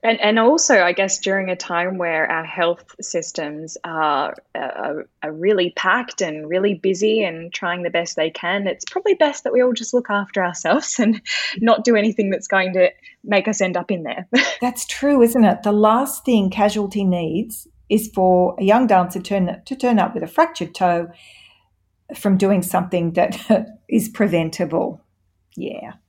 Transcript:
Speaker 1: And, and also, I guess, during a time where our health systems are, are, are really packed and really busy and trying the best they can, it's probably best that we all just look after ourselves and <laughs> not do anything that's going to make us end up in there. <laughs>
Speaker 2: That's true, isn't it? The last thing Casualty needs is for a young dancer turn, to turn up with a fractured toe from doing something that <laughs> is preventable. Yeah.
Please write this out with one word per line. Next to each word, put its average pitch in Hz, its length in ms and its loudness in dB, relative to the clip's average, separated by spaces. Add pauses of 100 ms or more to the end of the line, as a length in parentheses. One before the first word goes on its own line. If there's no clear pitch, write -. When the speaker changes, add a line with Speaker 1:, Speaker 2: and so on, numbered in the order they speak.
Speaker 1:
And, 226 160 2
and 220 200 2
also, 247 420 4
I 180 120 2
guess, 190 260 -2
during 190 320 -2
a 180 40 -2
time 180 440 -4
where 165 260 0
our 165 180 -4
health 170 400 -2 (160)
systems 156 840 -8
are, 156 500 -2 (220)
are, 143 500 -6 (160)
are 156 100 -8
really 180 440 0
packed 226 460 -2
and 156 280 -6
really 190 240 0
busy 196 500 0
and 170 300 -8
trying 180 300 -4
the 170 80 -4
best 170 240 -4
they 160 160 -2
can, 190 340 -4
it's - 180 -4
probably 381 300 -2
best 294 300 0
that - 100 -2
we 254 80 4
all 247 120 2
just 220 200 -8
look 247 160 0
after 202 340 -2
ourselves 180 540 -2
and 214 240 2 (200)
<laughs> - 160 -8
not 220 260 2
do 233 120 4
anything 208 360 0
that's - 160 -4
going 185 260 0
to 180 160 4 (340)
make 196 240 0
us 214 140 -2
end 185 160 -2
up 175 140 -4
in 175 100 -2
there. 147 260 -8 (160)
<laughs> - 180 -4
Speaker 2:
That's 247 260 -4
true, 277 340 2
isn't 233 220 6
it? 202 180 4
The 208 100 0
last 214 540 2
thing 208 240 4
Casualty 202 560 0
needs 175 640 -2 (200)
is 214 240 0
for 180 480 4
a 202 40 -2
young 226 240 4
dancer 185 340 2
turn, 185 420 -2
to 269 120 -10
turn 247 240 2
up - 160 0
with 175 80 -4
a 165 40 -8
fractured 330 460 -2
toe 170 360 0 (1040)
from 196 220 2
doing 190 260 2
something 175 500 -2
that - 240 0 (440)
<laughs> - 60 -20
is - 220 0
preventable. 165 960 -2 (500)
Yeah. - 380 -12 (160)